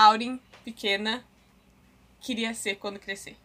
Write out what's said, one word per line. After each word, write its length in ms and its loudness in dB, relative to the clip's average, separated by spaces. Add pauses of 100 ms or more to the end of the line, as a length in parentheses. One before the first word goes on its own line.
Auren 340 6 (260)
pequena 600 -4 (960)
queria 340 -4
ser 220 -4
quando 240 -10
crescer. 440 -12